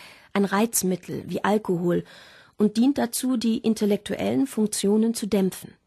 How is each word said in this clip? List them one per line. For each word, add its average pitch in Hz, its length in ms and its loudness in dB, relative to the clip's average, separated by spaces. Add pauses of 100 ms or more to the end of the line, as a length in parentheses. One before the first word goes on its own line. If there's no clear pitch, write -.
(320)
ein 196 120 2
Reizmittel 185 800 0
wie 175 160 -6
Alkohol 175 640 0 (520)
und 208 200 2
dient 262 220 4
dazu, 254 380 -2
die 226 220 0
intellektuellen 214 880 0
Funktionen 214 640 0
zu 226 140 -6
dämpfen. 190 460 -2 (140)